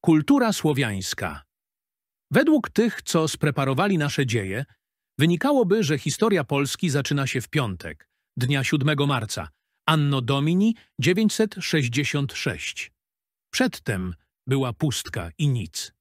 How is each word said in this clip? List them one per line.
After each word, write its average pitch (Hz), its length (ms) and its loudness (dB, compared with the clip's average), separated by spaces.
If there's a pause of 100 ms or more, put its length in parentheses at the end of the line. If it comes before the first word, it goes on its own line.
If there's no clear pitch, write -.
Kultura 214 520 4
słowiańska. 101 920 -2 (840)
Według 294 400 4
tych, - 320 2
co 160 260 0
spreparowali 147 720 0
nasze 143 280 0
dzieje, 110 380 -4 (540)
wynikałoby, 196 680 2
że 143 140 0
historia 180 460 0
Polski 143 460 -2
zaczyna 139 360 -2
się 127 140 -2
w - 80 -12
piątek, 95 600 -6 (280)
dnia 131 280 0
siódmego 143 420 2
marca, 107 420 -4 (380)
Anno 143 340 2
Domini 156 540 2 (260)
dziewięćset 208 600 2
sześćdziesiąt 139 720 -2
sześć. - 600 -6 (600)
Przedtem 92 640 -2 (320)
była 131 260 0
pustka 107 680 -4
i 147 100 0
nic. 113 520 -4